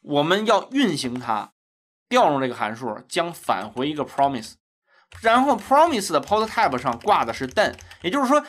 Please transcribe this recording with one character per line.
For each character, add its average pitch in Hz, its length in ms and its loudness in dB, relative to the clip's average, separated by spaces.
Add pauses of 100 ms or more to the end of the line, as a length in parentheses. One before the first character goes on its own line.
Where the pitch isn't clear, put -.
我 143 220 0
们 196 240 2
要 208 240 2
运 254 260 2
行 127 240 -6
它， 110 320 -4 (560)
调 233 240 4
用 135 80 0
这 131 80 -2
个 120 80 -6
函 113 180 -4
数， 117 240 -8 (100)
将 170 240 -4
返 107 380 -6
回 127 180 -4
一 156 60 -6
个 143 100 -4
promise。 135 500 -2 (680)
然 233 240 4
后 269 120 2
promise 277 540 2
的 151 100 2
post 214 280 0
type 180 280 0
上 123 220 -4
挂 175 260 2
的 113 80 -4
是 131 140 -6
then， 175 280 0 (280)
也 170 80 -2
就 285 100 0
是 262 60 0
说 285 220 2